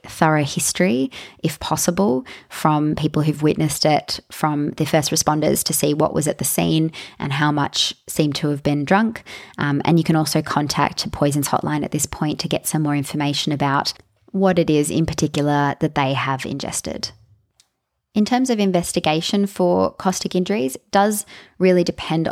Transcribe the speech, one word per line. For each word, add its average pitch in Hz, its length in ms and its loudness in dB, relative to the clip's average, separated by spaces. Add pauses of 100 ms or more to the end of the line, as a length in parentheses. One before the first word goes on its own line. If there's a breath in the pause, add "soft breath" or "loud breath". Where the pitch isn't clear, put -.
thorough 156 380 2
history, 208 680 -2 (320 loud breath)
if - 180 -2
possible, 190 640 0 (240 loud breath)
from 151 440 2
people 151 280 0
who've 151 200 0
witnessed 151 440 2
it, - 340 0 (100)
from 147 420 -2
the - 120 -2
first 151 260 0
responders, 151 540 0
to - 80 -4
see 147 220 2
what 156 180 2
was 151 160 0
at 147 100 -2
the - 60 -4
scene 160 480 0 (260 loud breath)
and 143 140 -4
how 151 200 2
much - 420 -2 (120)
seemed 147 300 0
to 156 120 -2
have 143 140 -4
been 147 220 0
drunk. 214 380 2 (340 loud breath)
Um, 143 280 0
and 170 140 4
you 160 60 4
can 160 120 2
also 156 260 0
contact - 680 -2
Poisons 143 380 0
Hotline 151 360 -2
at - 80 -8
this 151 120 -2
point 151 360 -4
to - 80 -6
get - 180 -4
some 156 160 -2
more 147 140 0
information 143 560 -2
about 143 420 0 (380)
what 185 260 2
it 165 100 2
is 151 220 4
in 165 160 2
particular 143 720 0
that 151 140 0
they 139 180 0
have 131 320 -4
ingested. - 680 -8 (1000)
In 208 120 2
terms 254 240 2
of 220 100 2
investigation 175 840 0
for 185 460 2
caustic - 420 -4
injuries, 214 420 0
it - 140 -18
does 208 340 2 (340 loud breath)
really 180 240 6
depend 165 500 -2